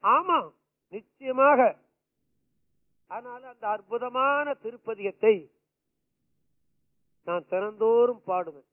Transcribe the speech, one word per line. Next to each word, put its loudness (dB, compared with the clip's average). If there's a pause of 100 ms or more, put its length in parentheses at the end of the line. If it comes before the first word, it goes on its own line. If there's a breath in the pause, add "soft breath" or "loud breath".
ஆமா, 2 (560)
நிச்சயமாக. 0 (1500)
அதனால -16
அந்த -16
அற்புதமான -2
திருப்பதிகத்தை -2 (1900)
நான் -6
தினந்தோறும் 0
பாடுவேன். -8